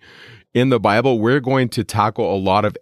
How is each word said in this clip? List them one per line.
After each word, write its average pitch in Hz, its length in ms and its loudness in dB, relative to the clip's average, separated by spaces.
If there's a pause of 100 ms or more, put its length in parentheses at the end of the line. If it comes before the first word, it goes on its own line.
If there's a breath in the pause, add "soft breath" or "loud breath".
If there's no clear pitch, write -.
(540 loud breath)
in 123 160 2
the 123 100 2
Bible, 113 400 0
we're 120 200 2
going 131 300 0
to 117 140 -4
tackle 107 500 -2
a - 20 0
lot 98 300 2
of 101 160 -4